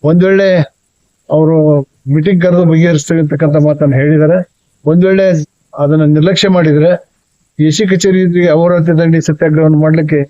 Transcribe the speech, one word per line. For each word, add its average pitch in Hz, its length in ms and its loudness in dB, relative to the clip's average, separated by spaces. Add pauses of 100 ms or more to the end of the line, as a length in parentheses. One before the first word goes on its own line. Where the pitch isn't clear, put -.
ಒಂದ್ 165 200 0
ವೇಳೆ 190 240 2 (800)
ಅವರು 151 520 0
ಮೀಟಿಂಗ್ 156 640 -2
ಕರೆದು 180 220 0
ಬಗೆಹರಿಸ್ತಕ್ಕಂಥ 160 920 0 (120)
ಮಾತನ್ನ 147 260 -2
ಹೇಳಿದ್ದಾರೆ. 151 440 0 (480)
ಒಂದ್ 170 200 2
ವೇಳೆ 190 200 0 (520)
ಅದನ್ನ 147 260 0
ನಿರ್ಲಕ್ಷ್ಯ 156 460 0
ಮಾಡಿದ್ರೆ 160 420 2 (760)
ಎ - 20 2
ಸಿ 202 180 -2
ಕಚೇರಿ 185 600 0
ಅಹೋರಾತ್ರಿ 170 500 0
ದಂಡಿ 165 240 0
ಸತ್ಯಾಗ್ರಹವನ್ನು 156 580 0
ಮಾಡ್ಲಿಕ್ಕೆ 156 500 0